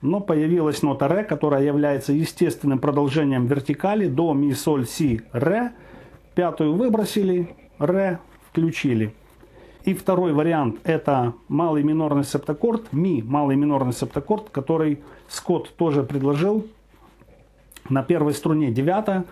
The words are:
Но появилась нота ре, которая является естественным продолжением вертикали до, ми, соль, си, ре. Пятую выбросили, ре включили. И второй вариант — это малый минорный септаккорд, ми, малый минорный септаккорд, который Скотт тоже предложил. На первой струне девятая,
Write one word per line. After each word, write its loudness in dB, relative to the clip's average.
Но -2
появилась 0
нота 0
ре, 0
которая 0
является 0
естественным 0
продолжением 2
вертикали 0
до, 0
ми, 2
соль, 0
си, 0
ре. 0
Пятую 0
выбросили, 0
ре 0
включили. 0
И 2
второй 0
вариант — 0
это 0
малый 0
минорный 0
септаккорд, -2
ми, 0
малый 0
минорный 2
септаккорд, -4
который 0
Скотт -4
тоже 2
предложил. 0
На 0
первой 2
струне 0
девятая, 0